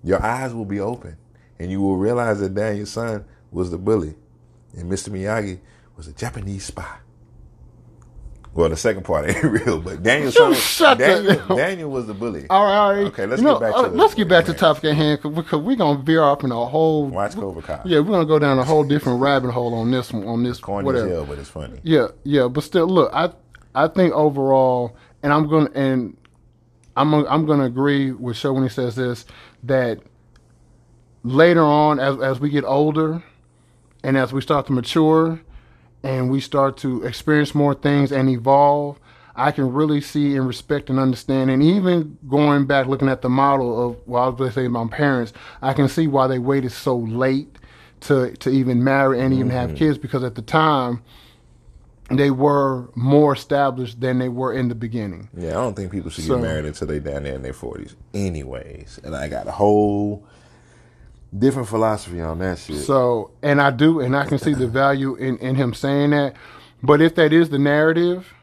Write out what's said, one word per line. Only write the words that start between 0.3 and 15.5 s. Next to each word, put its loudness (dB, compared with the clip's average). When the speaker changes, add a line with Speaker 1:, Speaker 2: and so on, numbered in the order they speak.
Speaker 1:
will -10
be -6
open -8
and -8
you -4
will 0
realize 0
that -4
Daniel's -4
son -8
was -4
the -8
bully -2
and -12
Mister -6
Miyagi -6
was -18
a -20
Japanese -10
spy." -14
Well, 2
the -2
second -2
part -2
<laughs> -
ain't 0
real, 0
but -10
Daniel's 2
Speaker 2:
You 10
Speaker 1:
son, 6
Speaker 2:
shut 4
the 2
Speaker 1:
Daniel, 4
Speaker 2:
hell. -2
Speaker 1:
Daniel -2
was -6
the -10
bully. -8
Speaker 2:
All 4
right, 2
all 4
right. 0
Speaker 1:
Okay, -6
let's 0
Speaker 2:
You 4
know, 4
Speaker 1:
get 0
back 0
Speaker 2:
uh, 2
Speaker 1:
to 2
the -4
Speaker 2:
let's 4
get 0
back 6
to -4
the -2
Speaker 1:
match. -8
Speaker 2:
topic 2
at 2
hand, 0
'cause -8
we, -6
'cause -2